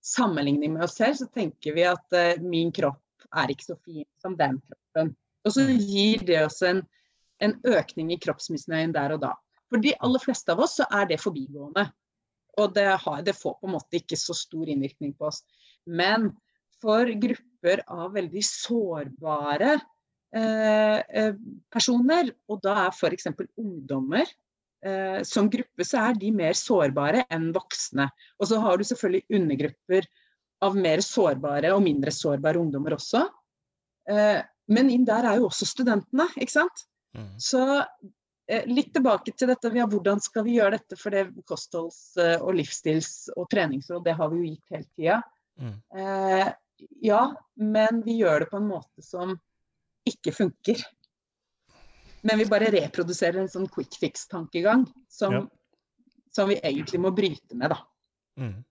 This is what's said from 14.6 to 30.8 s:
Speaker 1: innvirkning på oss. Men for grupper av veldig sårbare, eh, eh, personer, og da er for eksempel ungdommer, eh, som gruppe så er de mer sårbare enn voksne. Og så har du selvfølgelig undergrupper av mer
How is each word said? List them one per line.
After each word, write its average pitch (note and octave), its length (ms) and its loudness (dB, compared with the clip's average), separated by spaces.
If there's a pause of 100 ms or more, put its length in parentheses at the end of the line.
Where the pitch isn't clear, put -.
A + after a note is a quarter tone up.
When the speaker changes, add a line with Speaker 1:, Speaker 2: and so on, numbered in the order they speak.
Speaker 1:
innvirkning C#3+ 500 -6
på D3+ 80 -8
oss. D3+ 160 -8 (460)
Men G3 420 2 (540)
for A3 220 4
grupper G#3+ 840 -2
av F3+ 260 -8
veldig F#3+ 300 -4
sårbare, D#3+ 1400 -2 (520)
eh, A3 760 2
eh, G#3+ 240 0 (380)
personer, B3+ 600 2 (160)
og G#3 140 -8
da G3 260 2
er F#3+ 40 0
for E3+ 180 0
eksempel F3 380 -6 (100)
ungdommer, D3+ 680 -2 (580)
eh, F#3+ 400 -4
som G#3 260 2
gruppe G#3+ 340 -4
så A3+ 260 0
er B3 40 0
de G#3 180 -2
mer F3+ 220 2
sårbare D3+ 760 2
enn E3 240 -2
voksne. - 540 -4 (320)
Og G3+ 80 0
så A3 140 2
har F#3 160 2
du G3+ 60 0
selvfølgelig G3 460 -2
undergrupper E3 760 0 (540)
av G3 140 2
mer E3+ 240 4